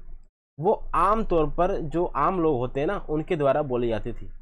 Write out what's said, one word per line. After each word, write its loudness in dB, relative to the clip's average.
वो 2
आम 4
तौर 2
पर 0
जो -2
आम 0
लोग 2
होते -2
हैं 0
ना, -2
उनके -2
द्वारा 2
बोली 0
जाती -2
थी, -10